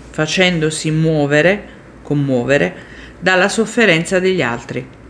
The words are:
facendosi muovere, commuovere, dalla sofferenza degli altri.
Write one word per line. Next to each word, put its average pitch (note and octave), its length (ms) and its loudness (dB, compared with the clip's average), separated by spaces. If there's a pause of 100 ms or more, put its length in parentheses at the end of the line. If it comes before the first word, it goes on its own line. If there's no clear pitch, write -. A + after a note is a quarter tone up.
(100)
facendosi D#3 800 0
muovere, D#3 720 2 (360)
commuovere, C#3+ 760 0 (440)
dalla F#3 320 2
sofferenza G3+ 680 0
degli F#3 220 0
altri. B2+ 480 -6 (200)